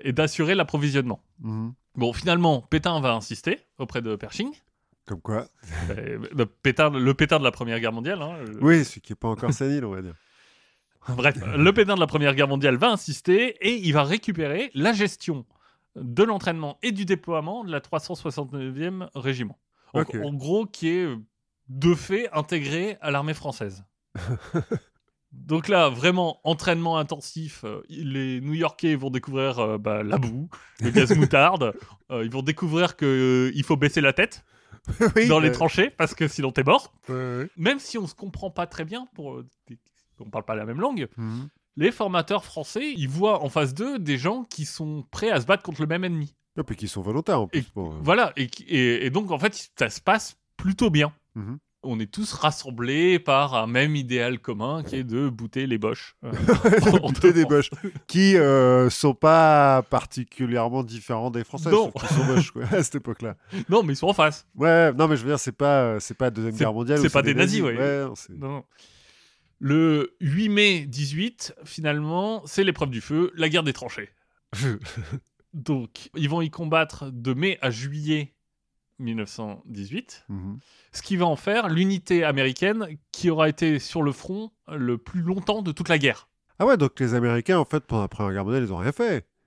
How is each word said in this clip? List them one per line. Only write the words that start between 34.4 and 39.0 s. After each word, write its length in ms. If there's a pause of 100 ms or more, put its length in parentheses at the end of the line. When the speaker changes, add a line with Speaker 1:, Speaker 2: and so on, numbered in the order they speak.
Speaker 2:
<laughs> 280
Oui, 140
Speaker 1:
dans 100
les 100
Speaker 2:
bah. 60
Speaker 1:
tranchées, 340
parce 260
que 120
sinon 240
t'es 120
mort. 300 (140)
Speaker 2:
Ouais, 80
ouais. 400
Speaker 1:
Même 240
si 180
on 100
se 80
comprend 360
pas 160
très 160
bien, 300